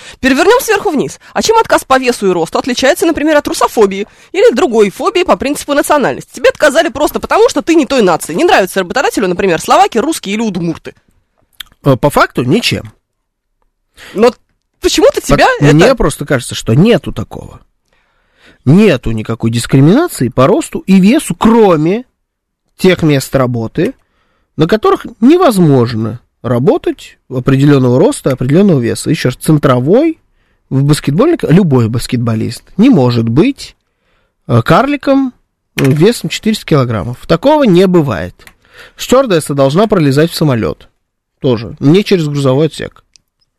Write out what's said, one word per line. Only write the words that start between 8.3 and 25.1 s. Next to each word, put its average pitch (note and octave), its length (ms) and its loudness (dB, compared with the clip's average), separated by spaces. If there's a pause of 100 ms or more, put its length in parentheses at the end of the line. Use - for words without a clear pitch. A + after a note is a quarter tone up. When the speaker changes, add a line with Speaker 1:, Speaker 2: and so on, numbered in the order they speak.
Speaker 2:
Не C4 120 -2
нравится A#3 340 0
работодателю, G#3+ 480 -4
например, F3+ 320 -2
словаки, F4+ 380 0
русские A3+ 380 -6
или A3 60 -4
удмурты. F3 520 -6 (920)
Speaker 1:
Э, C3+ 140 2
по D3 120 0
факту B3+ 340 -2
ничем. B2+ 500 -2 (1200)
Speaker 2:
Но A3+ 180 2 (500)
почему-то G4+ 400 0
тебя C4 260 0 (120)
Speaker 1:
Пот-, D3 140 4
мне D#3 140 6
Speaker 2:
это C4 80 2
Speaker 1:
просто D#3 300 -4
кажется, C3 300 -4
что - 180 -4
нету F#3 380 2
такого. - 480 -14 (1080)
Нету D#3 460 2
никакой A2+ 400 -4
дискриминации D3 760 0
по B2+ 180 0
росту C4+ 320 -2
и F#3+ 220 2
весу, G#3+ 340 0
кроме G#3 680 2 (720)
тех F3+ 260 0
мест D3 320 0
работы, C3 580 -4 (640)
на D#3 100 0
которых C#4+ 380 0 (160)